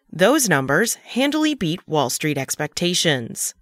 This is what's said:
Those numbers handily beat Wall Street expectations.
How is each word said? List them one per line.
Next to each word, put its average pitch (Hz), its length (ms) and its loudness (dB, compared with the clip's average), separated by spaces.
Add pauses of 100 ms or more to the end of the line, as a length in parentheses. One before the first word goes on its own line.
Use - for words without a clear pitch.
(120)
Those 233 340 4
numbers 151 500 2
handily 302 580 0
beat 180 340 -4
Wall 147 220 0
Street 151 260 -2
expectations. 151 1300 -2